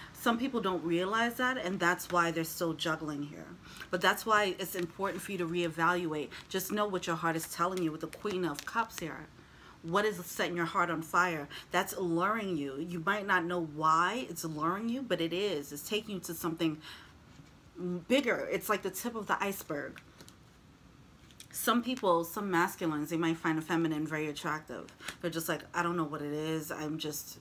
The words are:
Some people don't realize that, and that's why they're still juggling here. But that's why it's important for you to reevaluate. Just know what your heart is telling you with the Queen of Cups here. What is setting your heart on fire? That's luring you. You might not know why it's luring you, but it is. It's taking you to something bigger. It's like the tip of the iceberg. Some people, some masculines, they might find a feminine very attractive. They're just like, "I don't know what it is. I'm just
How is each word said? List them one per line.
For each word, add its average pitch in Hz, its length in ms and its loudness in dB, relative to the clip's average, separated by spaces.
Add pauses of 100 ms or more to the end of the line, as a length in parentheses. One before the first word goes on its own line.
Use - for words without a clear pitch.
(120)
Some 233 260 2
people 240 220 -2
don't 185 240 0
realize 196 500 2
that, 254 240 2
and 180 220 -2
that's 175 320 2
why 170 180 6
they're 160 140 0
still 165 300 0
juggling 156 500 -2
here. - 220 -10 (440)
But 180 100 0
that's 202 240 4
why 208 340 6
it's 190 180 -6
important 180 440 -2
for 202 120 -6
you 190 60 -2
to 175 80 0
reevaluate. 165 840 2 (200)
Just 185 220 -2
know 208 160 2
what 185 220 -2
your 165 80 2
heart 165 180 2
is 160 180 -4
telling 180 300 2
you 160 80 4
with 151 120 -6
the 165 40 -4
Queen 185 380 -2
of 147 200 -2
Cups - 360 -2
here. 143 260 -8 (560)
What 180 220 2
is 180 200 0
setting 175 320 -2
your 170 100 0
heart 175 240 2
on 160 120 -2
fire? 170 460 2 (240)
That's 190 260 0
luring 190 580 2
you. 139 220 -2
You 175 260 -4
might 196 220 0
not 185 180 4
know 175 200 0 (100)
why 170 560 4
it's 170 140 -6
luring 170 440 0
you, 254 140 -2
but 190 180 0
it 165 120 0
is. 170 400 -2
It's 143 160 -8
taking 220 260 -2
you 180 60 -4
to 170 140 -6
something 160 440 0 (1300)
bigger. 226 460 2
It's 190 160 0
like 202 140 2
the 190 80 -2
tip 226 260 -6
of 208 100 -6
the - 160 0
iceberg. 151 580 -4 (1500)
Some 240 280 2
people, 196 420 4
some 202 260 -4
masculines, 165 600 2
they 165 80 0
might 165 180 2
find 160 220 0
a 160 40 0
feminine 160 440 2
very 156 220 -2
attractive. 151 580 -6 (340)
They're 170 100 -2
just 165 200 -2
like, 151 100 -2 (140)
"I 175 80 2
don't 175 160 0
know 160 60 2
what 147 180 -4
it 147 100 -4
is. 156 400 -2
I'm 151 240 -4
just - 440 -6